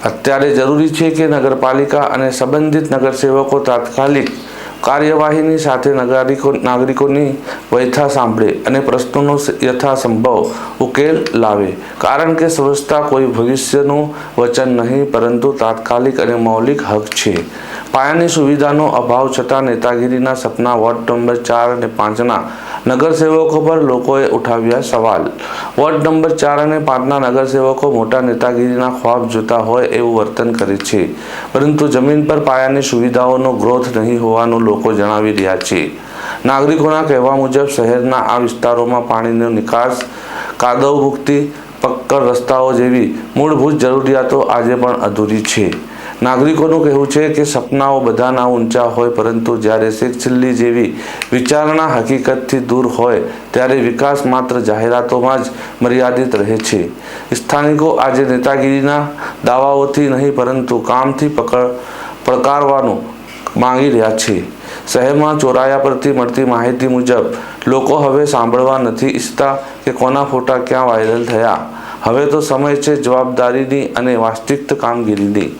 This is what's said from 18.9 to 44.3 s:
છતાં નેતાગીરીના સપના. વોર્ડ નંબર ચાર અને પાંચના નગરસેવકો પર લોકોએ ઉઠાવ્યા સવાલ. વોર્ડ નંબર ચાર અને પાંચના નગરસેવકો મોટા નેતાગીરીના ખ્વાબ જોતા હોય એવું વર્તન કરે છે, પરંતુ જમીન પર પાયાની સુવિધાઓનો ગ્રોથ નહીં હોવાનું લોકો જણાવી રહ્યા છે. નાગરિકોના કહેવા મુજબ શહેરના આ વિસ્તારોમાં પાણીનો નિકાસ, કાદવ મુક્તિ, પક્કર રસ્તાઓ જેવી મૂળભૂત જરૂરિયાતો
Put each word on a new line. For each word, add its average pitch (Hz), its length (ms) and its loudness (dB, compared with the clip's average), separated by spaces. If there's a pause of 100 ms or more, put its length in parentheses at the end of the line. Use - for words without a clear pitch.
છતાં 131 320 0
નેતાગીરીના 123 680 0
સપના. 120 420 -2
વોર્ડ 117 340 0
નંબર 120 260 0
ચાર 120 340 0
અને 120 160 -2
પાંચના 107 560 -2 (440)
નગરસેવકો 156 760 2
પર 160 220 2
લોકોએ 135 460 2
ઉઠાવ્યા 120 520 0
સવાલ. 110 440 0 (540)
વોર્ડ 151 280 2
નંબર 160 300 2
ચાર 147 240 2
અને 151 180 0
પાંચના 139 400 0
નગરસેવકો 135 720 2
મોટા 117 300 0
નેતાગીરીના 123 800 0
ખ્વાબ 120 280 0
જોતા 113 300 0
હોય 117 300 0
એવું 117 260 0
વર્તન 110 380 0
કરે 98 240 -2
છે, 101 240 -2 (520)
પરંતુ 147 360 2
જમીન 147 380 2
પર 151 140 2
પાયાની 135 420 2
સુવિધાઓનો 127 680 2
ગ્રોથ 123 440 0
નહીં 117 240 0
હોવાનું 113 480 2
લોકો 113 240 0
જણાવી 107 400 0
રહ્યા 95 240 0
છે. 90 240 -2 (640)
નાગરિકોના 151 580 2
કહેવા 135 340 2
મુજબ 135 320 2
શહેરના 123 600 0
આ 120 100 2
વિસ્તારોમાં 120 720 0
પાણીનો 117 400 0
નિકાસ, 117 560 0 (520)
કાદવ 135 460 2
મુક્તિ, 139 340 0 (440)
પક્કર 131 500 0
રસ્તાઓ 131 420 0
જેવી 120 360 2 (280)
મૂળભૂત 147 440 2
જરૂરિયાતો 135 600 2